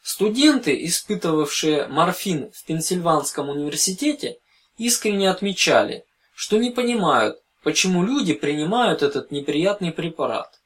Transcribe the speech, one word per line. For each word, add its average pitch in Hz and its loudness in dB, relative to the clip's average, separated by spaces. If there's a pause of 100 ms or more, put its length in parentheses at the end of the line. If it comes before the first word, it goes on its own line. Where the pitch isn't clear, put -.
Студенты, 240 2
испытывавшие 156 0
морфин 165 0
в - -20
Пенсильванском 160 0
университете, 151 -2 (400)
искренне 208 0
отмечали, 185 0 (280)
что - -2
не 240 2
понимают, 185 2 (240)
почему 175 2
люди 220 0
принимают 156 0
этот 143 -2
неприятный 156 -2
препарат. 147 -6